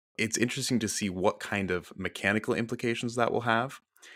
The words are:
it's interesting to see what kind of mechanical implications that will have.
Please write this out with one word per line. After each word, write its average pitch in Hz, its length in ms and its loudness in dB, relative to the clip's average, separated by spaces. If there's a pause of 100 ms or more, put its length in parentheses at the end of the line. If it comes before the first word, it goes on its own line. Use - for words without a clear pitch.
(180)
it's 110 200 0
interesting 120 420 2
to 104 100 0
see 101 200 -2
what 92 300 2
kind 98 320 -2
of 87 260 -4
mechanical 98 580 0
implications 117 600 -2
that 117 160 4
will 117 100 2
have. 117 400 0 (340)